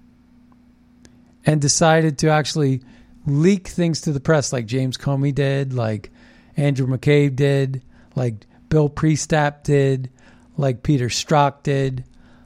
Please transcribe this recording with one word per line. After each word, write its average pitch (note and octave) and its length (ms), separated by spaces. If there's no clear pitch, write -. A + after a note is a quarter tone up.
and D3+ 160
decided D#3+ 560
to D#3+ 100
actually C#3+ 540
leak E3+ 420
things E3+ 320
to D#3 120
the C3+ 80
press D3+ 320
like B2 120
James C3 320
Comey C#3 380
did, C#3 400
like A2 360
Andrew C#3 300
McCabe C#3+ 500
did, C#3 460
like A#2+ 320
Bill D3+ 180
Priestap D3+ 760
did, C3+ 480
like C3+ 260
Peter B2+ 260
Strzok C#3+ 540
did, C3+ 420